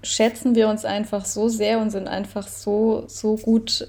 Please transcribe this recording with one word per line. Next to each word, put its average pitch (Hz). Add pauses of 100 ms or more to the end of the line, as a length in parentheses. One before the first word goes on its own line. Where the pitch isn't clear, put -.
schätzen 226
wir 220
uns 214
einfach 202
so 208
sehr 220
und 220
sind 190
einfach 196
so, 220
so -
gut, 226